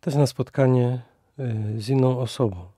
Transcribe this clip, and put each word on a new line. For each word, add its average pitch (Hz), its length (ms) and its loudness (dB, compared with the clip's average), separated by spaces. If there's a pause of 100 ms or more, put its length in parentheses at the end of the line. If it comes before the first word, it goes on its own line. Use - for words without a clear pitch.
też 143 140 -4
na 143 120 4
spotkanie, 127 720 0 (380)
e, 123 140 -6 (280)
z 104 80 -10
inną 127 300 2
osobą. 107 460 -4 (120)